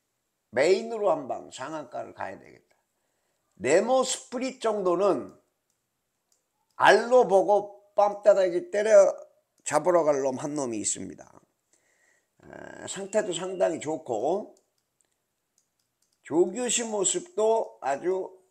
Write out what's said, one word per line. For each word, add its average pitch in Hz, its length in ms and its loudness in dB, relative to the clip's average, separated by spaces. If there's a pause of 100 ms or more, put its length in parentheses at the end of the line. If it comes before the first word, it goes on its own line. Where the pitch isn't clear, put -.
(520)
메인으로 196 600 0
한 143 160 -2
방 87 240 -10
상한가를 131 600 -12
가야 95 260 -12
되겠다. - 360 -20 (800)
네모 233 480 2
스프릿 - 580 -8
정도는 185 760 0 (1400)
알로 220 500 6
보고 196 680 0
빰따닥이 196 760 2
때려 208 440 6 (480)
잡으러 160 400 2
갈 143 180 0
놈 135 160 -2
한 143 160 -8
놈이 127 260 -4
있습니다. - 640 -10 (1000)
에, - 440 -18
상태도 190 460 -4
상당히 185 460 -2
좋고 151 760 -4 (1700)
조규시 220 640 -2
모습도 214 960 -2
아주 151 560 -4 (140)